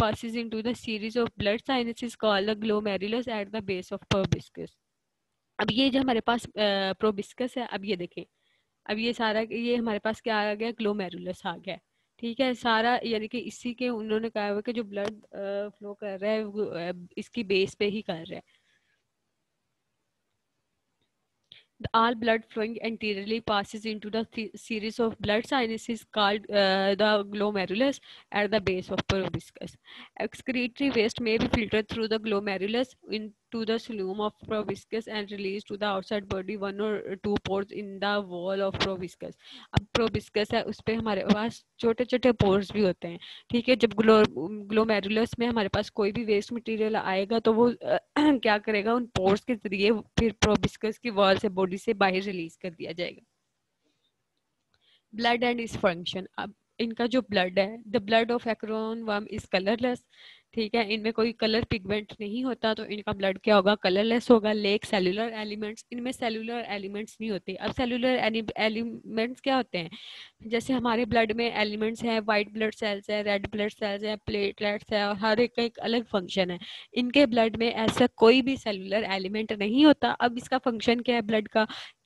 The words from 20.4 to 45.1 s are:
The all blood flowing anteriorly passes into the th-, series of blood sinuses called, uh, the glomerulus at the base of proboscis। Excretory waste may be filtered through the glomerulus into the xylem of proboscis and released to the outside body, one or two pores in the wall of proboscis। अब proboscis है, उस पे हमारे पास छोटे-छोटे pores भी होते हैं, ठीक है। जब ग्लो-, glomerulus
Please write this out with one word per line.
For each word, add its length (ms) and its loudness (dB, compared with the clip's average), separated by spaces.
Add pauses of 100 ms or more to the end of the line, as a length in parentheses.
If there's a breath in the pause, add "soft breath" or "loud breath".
The 120 -4
all 280 2
blood 280 2
flowing 400 -4
anteriorly 580 -4
passes 360 -2
into 300 -6
the 100 -2 (100)
th-, 360 -10
series 280 -6
of 220 0
blood 280 0
sinuses 560 -2 (120)
called, 280 2
uh, 560 4
the 340 2
glomerulus 640 0 (360 loud breath)
at 160 0
the 180 0
base 280 -4
of 20 -2 (140)
proboscis। 640 -6 (440 loud breath)
Excretory 720 -4
waste 300 0
may 200 0
be 80 0
filtered 380 0
through 240 -4
the 80 0
glomerulus 960 -4
into 120 -8 (240)
the 240 -2
xylem 380 -6
of 160 -2 (180)
proboscis 580 -4
and 200 -6
released 440 -6
to 60 -8
the 60 -4
outside 400 -2
body, 340 -6
one 240 -4
or 360 -4 (100)
two 100 2 (120)
pores 220 -2
in 280 -10
the 260 0
wall 460 -2
of 100 -6
proboscis। 540 -6 (380 loud breath)
अब 140 2 (120)
proboscis 540 0
है, 100 2
उस 220 -8
पे 80 0
हमारे 400 -2
पास 320 -2 (140)
छोटे-छोटे 520 4
pores 400 4
भी 100 0
होते 260 2
हैं, 120 -10 (320 loud breath)
ठीक 180 0
है। 60 8
जब 180 4
ग्लो-, 340 8 (400)
glomerulus 720 2